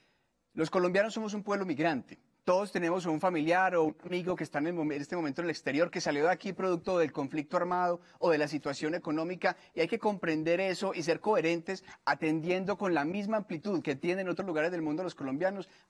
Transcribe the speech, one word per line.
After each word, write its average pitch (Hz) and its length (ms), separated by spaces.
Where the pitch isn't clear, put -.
los 156 160
colombianos 190 460
somos 220 180
un 208 120
pueblo 202 200
migrante. 156 540
Todos 190 300
tenemos 180 340
un 156 140
familiar 180 560
o 160 80
un 151 200
amigo 180 300
que - 80
está 151 160
en 147 100
el 180 60
momen-, 151 220
en 143 60
este 160 120
momento 160 260
en 170 40
el 170 60
exterior, 151 400
que 180 100
salió 151 240
de 180 80
aquí 185 200
producto 180 460
del 151 140
conflicto 151 440
armado 180 440
o 180 120
de 151 80
la 147 100
situación 151 480
económica, 175 600
y 165 60
hay 165 60
que 220 140
comprender 175 580
eso 190 340
y 170 120
ser 160 160
coherentes, 170 640
atendiendo 160 720
con 190 180
la 143 100
misma 202 320
amplitud 190 460
que 143 120
tienen 180 320
en 175 60
otros 190 160
lugares 160 240
del 170 100
mundo 156 220
los 165 100
colombianos, 170 540